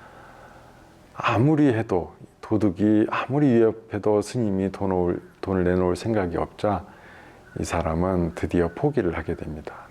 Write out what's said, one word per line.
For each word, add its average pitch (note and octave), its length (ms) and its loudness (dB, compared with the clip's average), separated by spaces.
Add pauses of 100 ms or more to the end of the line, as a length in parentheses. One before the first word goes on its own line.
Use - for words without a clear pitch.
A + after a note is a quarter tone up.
(1120)
아무리 C#3 600 2
해도, G#2 400 -2 (280)
도둑이 G#2+ 680 2
아무리 D3 380 0
위협해도 A2 760 2
스님이 G2 500 -2
돈을, F#2 500 -2 (200)
돈을 F#2+ 220 0
내놓을 F2+ 320 2
생각이 F#2+ 420 -2
없자 G2 480 -4 (720)
이 F2 40 -2
사람은 E2+ 720 -2
드디어 F2 320 0
포기를 G2+ 500 -2
하게 D#2+ 180 -6
됩니다. - 560 -14